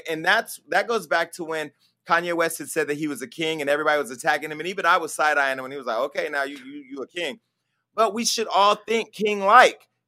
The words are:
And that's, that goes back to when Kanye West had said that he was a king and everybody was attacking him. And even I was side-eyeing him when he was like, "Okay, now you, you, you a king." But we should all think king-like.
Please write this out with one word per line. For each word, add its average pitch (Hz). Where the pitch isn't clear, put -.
And 160
that's, 214
that 196
goes 220
back 165
to 175
when 156
Kanye 175
West 165
had 139
said 151
that 147
he 156
was 127
a 127
king 160
and 139
everybody 151
was 120
attacking 151
him. 151
And 170
even 190
I 175
was 160
side-eyeing 143
him 131
when 131
he 143
was 131
like, 117
"Okay, 151
now 143
you, 143
you, 139
you 139
a -
king." 147
But 214
we 233
should 226
all 202
think 220
king-like. 208